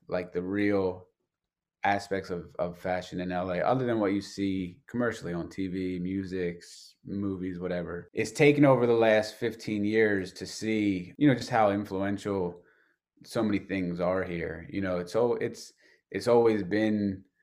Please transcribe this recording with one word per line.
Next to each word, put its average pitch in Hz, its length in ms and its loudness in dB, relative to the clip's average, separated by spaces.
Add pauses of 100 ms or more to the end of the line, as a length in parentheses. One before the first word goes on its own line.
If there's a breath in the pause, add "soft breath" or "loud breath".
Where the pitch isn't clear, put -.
like, 87 260 -4
the 90 80 -2
real 98 680 0 (760)
aspects 98 460 0
of, 87 300 -8
of 87 180 -4
fashion 90 440 -4
in 90 100 -4
L 90 200 -2
A, 87 80 -2
other 127 260 2
than 113 140 0
what 98 120 2
you 101 100 0
see 95 680 -4
commercially 113 460 -4
on 85 160 -6
T 95 180 -6
V, 92 320 -4
music, 92 580 -4
s-, - 380 -20 (100)
movies, 92 540 -6
whatever. 87 540 -6
It's - 180 -2
taken 147 340 6
over 123 200 6
the 120 80 6
last 110 420 4
fifteen 110 500 -4
years 104 480 2
to - 120 -12
see, 101 720 -2
you 147 100 6
know, 131 80 6
just 113 140 -8
how 110 220 4
influential 98 880 -4 (640 soft breath)
so 120 160 -4
many 101 180 0
things 87 400 -4
are 90 240 0
here. 85 460 -8
You 98 120 -6
know, 92 160 -2
it's 87 180 -6
al-, 120 200 2
it's, - 380 -8 (380 soft breath)
it's 98 160 -4
always 117 360 6
been, 104 600 0 (200)